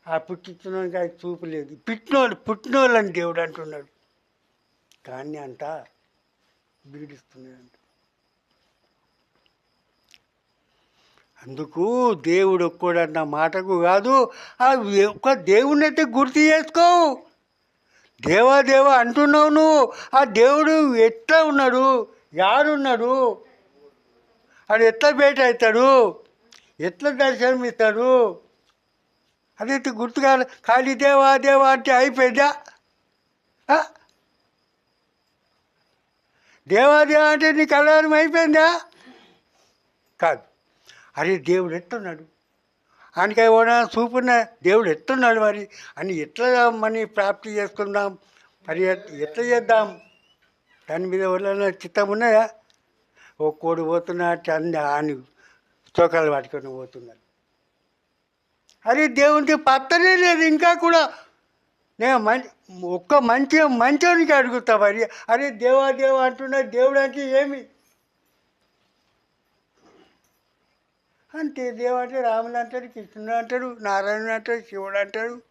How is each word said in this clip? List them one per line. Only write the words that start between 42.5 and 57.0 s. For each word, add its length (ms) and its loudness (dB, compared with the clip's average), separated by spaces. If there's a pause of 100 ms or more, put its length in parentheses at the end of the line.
ఆయనకి 220 0
ఏమైనా 420 4
చూపున్న 600 -2
దేవుడు 480 0
ఎట్లున్నాడు 500 0
మరి 280 -2 (300)
అని 160 -8
ఎట్లా 560 0
మనీ 340 -4
ప్రాప్తి 460 -6
చేసుకుందాం, 680 -6 (500)
మరి 140 -4
ఎట్-, 280 -4
ఎట్లా 340 -8
చేద్దాం? 560 0 (920)
దాని 160 -8
మీద 160 -4
ఎవరైనా 460 -4
చిత్తం 420 -4
ఉన్నాయా? 400 0 (920)
ఓ 100 -2
కోడి 320 -6
పోతున్నా 460 -4
అంటే 240 -4
అన్ని 260 -4
ఆని 360 -4 (840)
చోకాలు 320 0
పట్టుకొని 340 -8
పోతున్నారు. 560 -20 (1600)